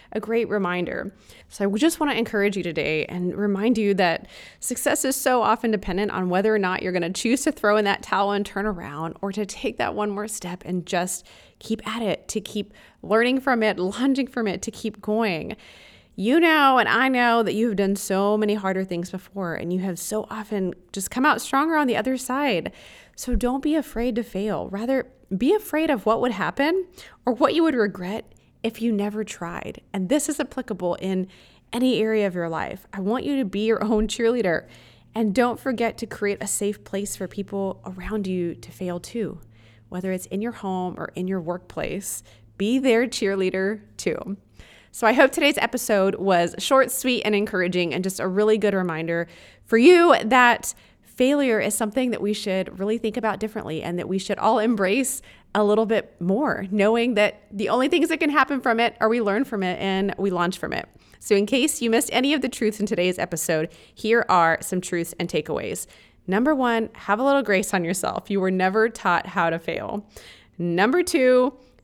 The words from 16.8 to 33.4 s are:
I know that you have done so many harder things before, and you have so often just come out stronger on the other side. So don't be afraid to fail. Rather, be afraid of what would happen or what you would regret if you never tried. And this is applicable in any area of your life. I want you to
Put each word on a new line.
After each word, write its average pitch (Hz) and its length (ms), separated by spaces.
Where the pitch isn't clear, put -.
I 247 200
know 240 340
that 196 120
you 220 120
have 214 100
done 196 200
so 202 420
many 208 160
harder 190 300
things 175 260
before, 185 440
and 170 180
you 185 80
have 180 180
so - 320
often 202 420
just - 180
come 262 160
out 254 140
stronger 311 360
on 294 120
the 220 80
other 254 200
side. 247 560
So - 180
don't 247 280
be 302 120
afraid 247 400
to 233 80
fail. 196 480
Rather, 240 400
be 247 160
afraid 320 380
of 233 160
what 220 140
would 247 100
happen 285 560
or 254 80
what 262 180
you 330 120
would 311 100
regret 208 580
if 226 180
you 233 120
never 208 320
tried. - 580
And 190 160
this 294 200
is 302 100
applicable 185 580
in 185 300
any 240 260
area 214 300
of 180 80
your 170 120
life. 156 440
I 196 80
want 208 240
you 285 140
to 262 60